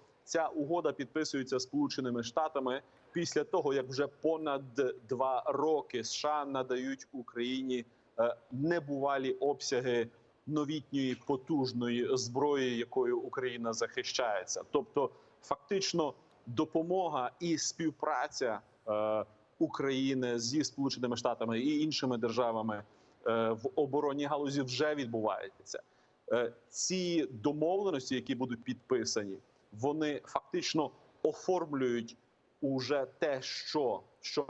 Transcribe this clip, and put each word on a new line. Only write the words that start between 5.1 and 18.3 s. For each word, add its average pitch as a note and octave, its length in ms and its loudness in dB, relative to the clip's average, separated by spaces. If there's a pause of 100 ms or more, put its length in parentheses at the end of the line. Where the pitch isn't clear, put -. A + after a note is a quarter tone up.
два B2+ 360 0
роки C#3+ 540 2
С A2+ 140 -6
Ш - 160 -2
А D3 160 0
надають C3 680 -2
Україні, B2+ 720 -2 (340)
е, A#2 160 4 (160)
небувалі C#3 800 0
обсяги B2+ 760 0 (400)
новітньої C#3 680 -2
потужної B2+ 1000 0
зброї, B2+ 600 0
якою A#2+ 420 0
Україна A#2+ 540 -4
захищається. A2 960 -2
Тобто, C#3 380 0 (320)
фактично, E3 720 -2 (320)
допомога D#3 920 0
і E3+ 180 0
співпраця, C#3+ 1040 -2 (280)